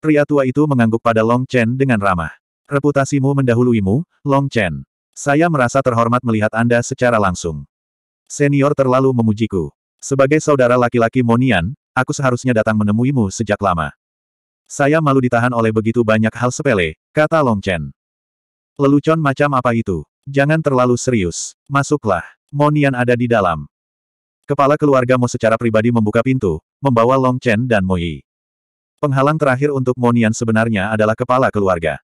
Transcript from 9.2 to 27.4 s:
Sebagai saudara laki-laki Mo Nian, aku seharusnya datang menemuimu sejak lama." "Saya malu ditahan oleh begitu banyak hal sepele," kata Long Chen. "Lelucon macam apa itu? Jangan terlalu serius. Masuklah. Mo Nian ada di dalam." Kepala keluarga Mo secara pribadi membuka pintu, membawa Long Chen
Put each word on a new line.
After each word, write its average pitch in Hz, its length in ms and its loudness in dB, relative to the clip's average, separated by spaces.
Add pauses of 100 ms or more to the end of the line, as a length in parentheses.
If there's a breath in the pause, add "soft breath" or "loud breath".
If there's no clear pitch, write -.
Sebagai 139 400 0
saudara 127 320 2
laki-laki 120 480 0
Mo 117 160 2
Nian, 120 380 0 (180)
aku 127 160 -2
seharusnya 131 400 -2
datang 110 320 0
menemuimu 110 480 0
sejak 104 320 -4
lama." 82 320 -2 (720)
"Saya 147 320 0
malu 139 240 2
ditahan 123 320 0
oleh 113 160 0
begitu 110 320 0
banyak 110 320 0
hal 123 160 -2
sepele," 101 480 -2 (160)
kata 156 300 2
Long 110 180 0
Chen. 78 320 -6 (840)
"Lelucon 143 400 2
macam 143 340 0
apa 120 220 0
itu? 95 260 -4 (220)
Jangan 139 400 0
terlalu 127 340 2
serius. 98 560 -4 (140)
Masuklah. 139 560 -2 (240)
Mo 147 240 0
Nian 143 240 2
ada 123 160 0
di 120 160 0
dalam." 87 400 0 (800)
Kepala 143 320 2
keluarga 127 400 2
Mo 123 80 0
secara 110 320 0
pribadi 113 320 0
membuka 113 320 0
pintu, 113 400 -2 (160)
membawa 127 400 2
Long 127 160 0
Chen 123 320 -2